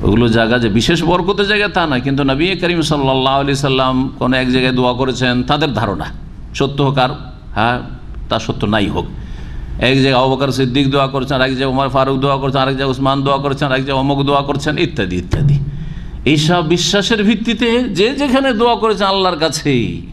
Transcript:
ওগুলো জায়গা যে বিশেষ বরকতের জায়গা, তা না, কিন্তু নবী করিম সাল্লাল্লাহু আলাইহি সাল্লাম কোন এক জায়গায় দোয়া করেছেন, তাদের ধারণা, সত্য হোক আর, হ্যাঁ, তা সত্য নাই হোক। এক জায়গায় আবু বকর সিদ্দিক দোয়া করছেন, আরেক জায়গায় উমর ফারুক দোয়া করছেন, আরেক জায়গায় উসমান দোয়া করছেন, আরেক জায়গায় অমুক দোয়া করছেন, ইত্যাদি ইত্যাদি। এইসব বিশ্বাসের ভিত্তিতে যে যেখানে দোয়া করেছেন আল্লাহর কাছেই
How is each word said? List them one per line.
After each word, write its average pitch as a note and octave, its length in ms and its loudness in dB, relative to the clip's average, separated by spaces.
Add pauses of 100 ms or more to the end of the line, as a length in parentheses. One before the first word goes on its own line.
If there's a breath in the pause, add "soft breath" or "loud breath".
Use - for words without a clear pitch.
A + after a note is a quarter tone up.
ওগুলো A#2 240 4
জায়গা A2+ 320 2
যে A#2 100 2
বিশেষ C3+ 340 2
বরকতের F3+ 440 0
জায়গা, G#3 200 0
তা E3+ 200 0
না, B2+ 120 0
কিন্তু C#3 240 0
নবী C#3 220 0 (100)
করিম F3 260 0
সাল্লাল্লাহু C3+ 580 2
আলাইহি C#3 200 0
সাল্লাম C3 360 0 (240)
কোন B2+ 140 0
এক B2+ 180 0
জায়গায় B2+ 220 2
দোয়া B2 200 2
করেছেন, B2 500 0
তাদের C#3+ 300 0
ধারণা, G#2 320 0 (480)
সত্য C#3+ 300 0
হোক C#3 140 2
আর, B2+ 120 2 (460)
হ্যাঁ, A#2+ 240 0 (500)
তা A2+ 100 0
সত্য - 260 -4
নাই G#2 220 2
হোক। E2+ 180 -2 (760 loud breath)
এক B2+ 220 4
জায়গায় C3 220 4
আবু C3+ 120 2
বকর C3+ 160 0
সিদ্দিক C3+ 400 2
দোয়া C#3 160 2
করছেন, C3+ 340 -2
আরেক C3 100 2
জায়গায় C3 180 0
উমর C3 200 0
ফারুক C3+ 300 2
দোয়া C#3 180 2
করছেন, C3+ 240 0
আরেক C3+ 160 0
জায়গায় C3+ 180 0
উসমান C3+ 260 0
দোয়া C#3 160 2
করছেন, C#3+ 300 -2
আরেক C3 180 0
জায়গায় C3+ 140 -2
অমুক C#3 240 0
দোয়া C#3 180 2
করছেন, C#3+ 360 -2
ইত্যাদি G2+ 380 -2
ইত্যাদি। D2+ 420 2 (680 loud breath)
এইসব D#3 420 2
বিশ্বাসের G3 560 0
ভিত্তিতে A3+ 460 0 (140)
যে G3+ 320 0
যেখানে C4+ 380 2
দোয়া A#3 220 2
করেছেন G3+ 320 0
আল্লাহর F#3+ 280 0
কাছেই B2+ 680 -2 (120)